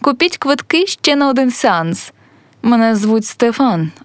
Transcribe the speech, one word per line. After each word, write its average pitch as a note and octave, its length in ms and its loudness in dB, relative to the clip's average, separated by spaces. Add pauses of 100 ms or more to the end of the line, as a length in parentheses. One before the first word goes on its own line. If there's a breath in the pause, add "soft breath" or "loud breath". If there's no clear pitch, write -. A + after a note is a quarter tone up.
купіть D4+ 360 0
квитки D#4+ 480 0
ще D4 300 -2
на C#4+ 120 2
один C4 220 0
сеанс». F3 600 -2 (500 soft breath)
«Мене A3+ 340 2
звуть G#3+ 300 0
Стефан», — A3 640 0 (140)